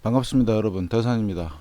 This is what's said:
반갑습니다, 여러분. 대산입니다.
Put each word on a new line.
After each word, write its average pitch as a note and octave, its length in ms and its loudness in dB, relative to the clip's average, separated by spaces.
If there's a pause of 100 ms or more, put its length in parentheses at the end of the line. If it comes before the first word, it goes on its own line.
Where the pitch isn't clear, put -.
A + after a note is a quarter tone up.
반갑습니다, B2 480 2
여러분. G2 320 0
대산입니다. G#2+ 760 -2